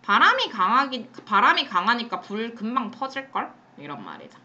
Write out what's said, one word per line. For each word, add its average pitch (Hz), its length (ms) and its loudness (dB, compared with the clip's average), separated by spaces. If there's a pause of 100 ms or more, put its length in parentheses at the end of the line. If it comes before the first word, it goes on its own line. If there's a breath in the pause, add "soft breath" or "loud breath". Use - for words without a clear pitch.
바람이 381 400 4
강하기, 240 640 0 (160)
바람이 269 400 4
강하니까 208 540 -2
불 226 340 -8
금방 247 360 -4
퍼질걸? 269 600 -8 (240)
이런 143 260 -12
말이죠. 71 420 -16